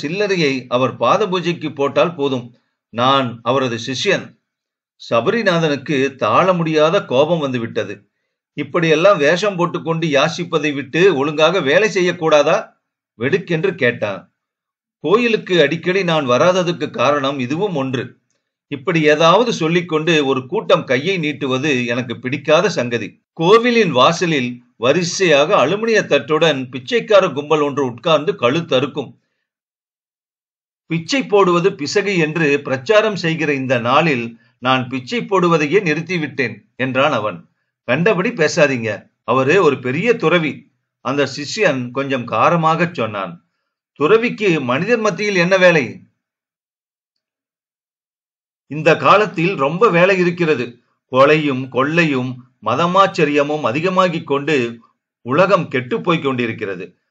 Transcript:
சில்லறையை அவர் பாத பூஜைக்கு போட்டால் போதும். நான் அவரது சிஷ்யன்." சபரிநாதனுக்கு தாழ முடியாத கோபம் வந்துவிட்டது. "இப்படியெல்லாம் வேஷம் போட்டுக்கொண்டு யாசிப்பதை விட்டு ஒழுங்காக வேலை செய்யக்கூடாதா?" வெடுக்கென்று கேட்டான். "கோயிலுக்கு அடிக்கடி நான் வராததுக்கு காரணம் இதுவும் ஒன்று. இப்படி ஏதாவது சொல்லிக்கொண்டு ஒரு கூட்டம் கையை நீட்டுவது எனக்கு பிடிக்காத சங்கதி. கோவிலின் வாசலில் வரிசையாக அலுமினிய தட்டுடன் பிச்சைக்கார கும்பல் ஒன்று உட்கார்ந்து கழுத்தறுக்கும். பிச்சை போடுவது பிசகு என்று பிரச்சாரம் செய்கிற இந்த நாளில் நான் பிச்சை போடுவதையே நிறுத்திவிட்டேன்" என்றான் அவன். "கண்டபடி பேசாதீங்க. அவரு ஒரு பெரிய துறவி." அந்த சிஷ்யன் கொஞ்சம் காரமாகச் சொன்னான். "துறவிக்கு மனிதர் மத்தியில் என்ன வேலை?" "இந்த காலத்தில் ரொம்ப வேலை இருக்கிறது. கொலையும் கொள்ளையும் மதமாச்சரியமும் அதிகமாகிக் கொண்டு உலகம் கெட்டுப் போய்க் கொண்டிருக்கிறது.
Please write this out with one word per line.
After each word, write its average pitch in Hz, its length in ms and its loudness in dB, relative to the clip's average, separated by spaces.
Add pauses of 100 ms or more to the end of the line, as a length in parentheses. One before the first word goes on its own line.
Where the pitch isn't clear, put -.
சில்லறையை 160 680 -2
அவர் 120 300 -2
பாத 165 300 2
பூஜைக்கு 170 460 -4
போட்டால் 143 420 0
போதும். 131 420 -4 (320)
நான் 123 540 0
அவரது 127 420 0
சிஷ்யன்." 135 540 -4 (640)
சபரிநாதனுக்கு 143 1120 0
தாழ 143 380 2
முடியாத 160 520 2
கோபம் 151 340 2
வந்துவிட்டது. 117 720 -6 (440)
"இப்படியெல்லாம் 165 640 2
வேஷம் 180 380 2
போட்டுக்கொண்டு 165 520 -2
யாசிப்பதை 151 680 0
விட்டு 156 420 2
ஒழுங்காக 156 440 0
வேலை 170 300 2
செய்யக்கூடாதா?" 165 680 2 (600)
வெடுக்கென்று 170 580 -2
கேட்டான். 110 580 -2 (640)
"கோயிலுக்கு 180 600 0
அடிக்கடி 170 420 0
நான் 160 240 0
வராததுக்கு 165 600 2
காரணம் 139 500 -2
இதுவும் 156 360 -4
ஒன்று. 127 480 -6 (440)
இப்படி 165 340 -2
ஏதாவது 165 520 4
சொல்லிக்கொண்டு 160 720 0
ஒரு 131 200 0
கூட்டம் 185 380 0
கையை 139 360 -2
நீட்டுவது 135 640 -2
எனக்கு 120 340 -6
பிடிக்காத 151 500 0
சங்கதி. 120 520 -4 (120)
கோவிலின் 226 580 2
வாசலில் 135 720 0 (140)
வரிசையாக 165 800 2
அலுமினிய 202 460 0
தட்டுடன் 147 680 0
பிச்சைக்கார 185 600 0
கும்பல் 147 320 -2
ஒன்று 143 240 -2
உட்கார்ந்து 147 480 -2
கழுத்தறுக்கும். 135 760 -2 (1700)
பிச்சை 170 400 -4
போடுவது 180 480 4
பிசகு 196 440 -2
என்று 151 440 0
பிரச்சாரம் 202 540 0
செய்கிற 160 380 -2
இந்த 131 260 -2
நாளில் 123 600 0 (200)
நான் 123 280 0
பிச்சை 131 320 -6
போடுவதையே 170 600 2
நிறுத்திவிட்டேன்" 151 760 -4 (200)
என்றான் 131 360 0
அவன். 104 380 -6 (340)
"கண்டபடி 175 460 0
பேசாதீங்க. 135 800 0 (140)
அவரு 131 400 2
ஒரு 135 160 2
பெரிய 151 360 0
துறவி." 160 560 -2 (300)
அந்த 135 260 -2
சிஷ்யன் 135 640 -2
கொஞ்சம் 135 360 -6
காரமாகச் 160 640 0
சொன்னான். 101 520 -8 (540)
"துறவிக்கு 208 640 0
மனிதர் 165 380 -2
மத்தியில் 208 360 -4
என்ன 185 220 2
வேலை?" 151 440 2 (2750)
"இந்த 156 300 2
காலத்தில் 175 580 2
ரொம்ப 165 340 2
வேலை 185 280 4
இருக்கிறது. 160 600 -2 (320)
கொலையும் 135 580 2
கொள்ளையும் 139 600 0 (360)
மதமாச்சரியமும் 151 960 0
அதிகமாகிக் 165 640 -2
கொண்டு 139 520 -2 (420)
உலகம் 175 460 2
கெட்டுப் 127 360 -4
போய்க் 165 200 0
கொண்டிருக்கிறது. 107 760 -6 (140)